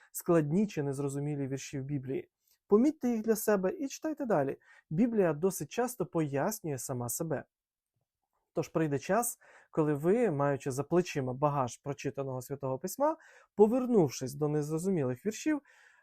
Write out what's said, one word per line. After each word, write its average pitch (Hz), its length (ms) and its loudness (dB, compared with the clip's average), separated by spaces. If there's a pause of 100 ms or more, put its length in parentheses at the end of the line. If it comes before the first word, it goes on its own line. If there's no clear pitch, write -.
(120)
складні 170 540 2
чи 175 160 -4
незрозумілі 143 640 -2
вірші 135 340 -6
в 131 40 -6
Біблії. 135 440 -4 (380)
Помітьте 247 420 4
їх 226 140 0
для 220 140 2
себе 196 340 2
і - 180 -6
читайте 302 380 -6
далі. 147 300 2 (340)
Біблія 196 420 4
досить 160 360 -2
часто 240 380 -2
пояснює 151 720 -2
сама 123 300 -6
себе. 160 360 -4 (1080)
Тож 160 140 -2
прийде 151 300 0
час, 220 400 -2 (320)
коли 151 240 2
ви, 190 360 2
маючи 143 400 0
за 135 140 -4
плечима 156 480 0
багаж 139 440 0
прочитаного 135 680 -6
Святого 131 360 -6
Письма, 285 380 -2 (380)
повернувшись 208 800 4
до 147 140 -2
незрозумілих 151 760 -2
віршів, 277 360 -2 (400)